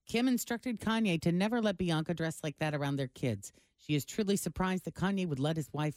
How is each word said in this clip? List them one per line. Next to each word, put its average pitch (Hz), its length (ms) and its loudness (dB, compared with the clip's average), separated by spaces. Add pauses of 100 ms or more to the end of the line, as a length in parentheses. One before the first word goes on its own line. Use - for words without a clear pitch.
Kim 240 220 2
instructed 240 520 -2
Kanye 214 420 2
to 175 100 4
never 214 280 2
let 208 180 2
Bianca 165 360 0
dress 160 300 -4
like 156 140 -6
that 151 160 0
around 143 220 0
their 135 120 0
kids. 107 440 -4 (240)
She - 200 -2
is 135 80 0
truly 202 320 0
surprised 185 480 -2
that - 100 -8
Kanye 190 340 0
would 143 120 -2
let 156 160 0
his 151 160 -4
wife 151 240 -2